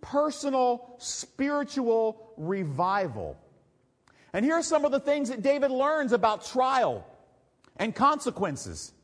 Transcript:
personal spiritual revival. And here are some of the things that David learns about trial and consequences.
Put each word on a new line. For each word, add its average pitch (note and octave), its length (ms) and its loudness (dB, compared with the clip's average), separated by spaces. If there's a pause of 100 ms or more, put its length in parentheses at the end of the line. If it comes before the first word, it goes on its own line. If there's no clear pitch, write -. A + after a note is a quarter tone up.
personal C4+ 960 0
spiritual A#3+ 1400 -2
revival. D#3+ 1000 -2 (960)
And G3+ 100 0
here D#4 120 2
are E4+ 80 2
some D4+ 200 2
of C#4+ 80 2
the C#4 80 2
things C#4+ 300 0
that B3 120 -6
David C#4 300 2
learns C#4 400 0
about G#3+ 340 2
trial B3+ 600 0 (720)
and A3 180 -2
consequences. F#3+ 960 0 (120)